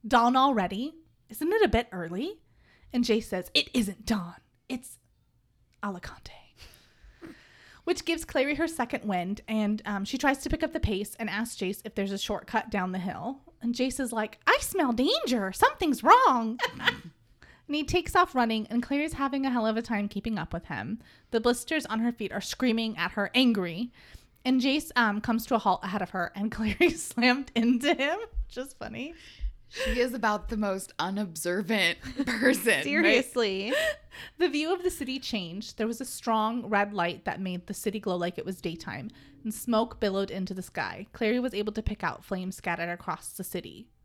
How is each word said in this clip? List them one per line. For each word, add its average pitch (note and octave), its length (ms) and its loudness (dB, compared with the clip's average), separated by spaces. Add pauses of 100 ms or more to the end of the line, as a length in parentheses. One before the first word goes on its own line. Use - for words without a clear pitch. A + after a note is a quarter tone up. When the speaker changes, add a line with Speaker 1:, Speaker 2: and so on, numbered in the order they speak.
Speaker 1:
dawn A#3+ 280 6
already? B3+ 600 2 (340)
Isn't D#4 240 -2
it A4 100 6
a F4 60 6
bit A3 220 2
early?" F#3+ 480 -6 (520)
And A#3+ 140 0
Jace A3 200 2
says, F#3 280 -6
"It D4 200 2
isn't G3+ 320 -2
dawn. F#3 300 -2 (320)
It's - 300 -10 (880)
Alicante." - 480 -10 (1500)
Which F4 220 0
gives E4 200 -2
Clary C#4 300 2
her D#4+ 120 0
second B3 380 -4
wind, F#3+ 420 -2
and, G#3+ 380 0
um, G3+ 200 -2
she C4 120 -4
tries C#4 220 2
to C#4+ 100 -6
pick D#4 140 0
up D#4+ 80 -2
the D#4+ 80 -4
pace G#3 380 -2
and A3 120 -6
asks A3 300 -6
Jace F#3 240 -4
if G#3+ 120 -12
there's G3 160 -2
a G3 60 -4
shortcut - 520 -4
down F#3 220 -2
the F#3 80 -4
hill. F#3 420 -6 (200)
And A#3 120 -2
Jace B3+ 260 -2
is B3 140 -2
like, G#3+ 340 -4
"I B4 140 6
smell D#4 300 0
danger. B3 600 2
Something's D#4+ 500 4
wrong." B3+ 560 8 (180)
<laughs> - 120 2 (760)
And C#4+ 100 -4
he D#4 80 0
takes - 320 2
off F4 180 4
running, A3 340 0
and A#3+ 140 0
Clary's D4 300 -2
having C#4 320 -2
a C4+ 40 0
hell A#3+ 160 0
of A3 120 2
a A#3 40 -2
time G#3 280 -2
keeping G#3+ 280 -4
up E3 140 -6
with E3+ 140 -6
him. D3+ 340 -6 (300)
The A#3 100 2
blisters A#3+ 460 0
on A3 160 -2
her A#3 100 2
feet A3+ 220 -6
are G3 80 -4
screaming A3+ 560 0
at E3+ 140 -2
her, G3+ 220 -2
angry. G#3+ 600 2 (500)
And B3+ 160 4
Jace, C#4 380 0
um, G#3+ 240 2
comes A3+ 240 0
to C4 100 0
a - 40 4
halt G3 220 2
ahead F#3+ 200 -4
of F3+ 80 -6
her, F3+ 260 -6
and G#3 160 -2
<laughs> - 0 -
Clary A3 380 2
slammed B3+ 680 0
into B3 380 4
him, C#4+ 260 0 (260)
which - 120 -12
is C4+ 160 -8
funny. C#4 400 -10 (560)
Speaker 2:
She B3+ 320 -2
is A#3+ 120 2
about G#3 360 0
the A#3 80 -4
most G3 420 -2
unobservant F3+ 1000 0 (120)
<laughs> C4+ 160 -2
person, A3+ 480 4
right? C#3+ 100 2
Speaker 3:
Seriously. G3+ 880 2 (640)
Speaker 1:
The E4 120 4
view D4+ 240 2
of F4+ 100 -2
the F4+ 80 2
city C4 260 -6
changed. G3 600 -6
There A3 100 0
was A#3 140 -4
a B3+ 40 -6
strong A3+ 640 0
red G#3 260 2
light F3+ 300 -2
that - 160 -4
made F#3 280 -6
the G3+ 60 -8
city G#3 280 -4
glow F#3 160 -2
like F3 200 -2
it - 80 -8
was F#3 140 -8
daytime, - 520 -8 (340)
and G#3+ 80 -6
smoke A#3 480 0
billowed G3 300 0
into F#3+ 220 -4
the F#3 80 -8
sky. D3+ 520 -8
Clary B3 260 2
was B3 140 -2
able G#3 180 -2
to G#3+ 100 -6
pick G#3+ 220 -4
out D#3 220 -4
flames F#3 320 -6
scattered E3+ 320 -4
across F3 400 -8
the - 160 -12
city. F3 420 -10 (180)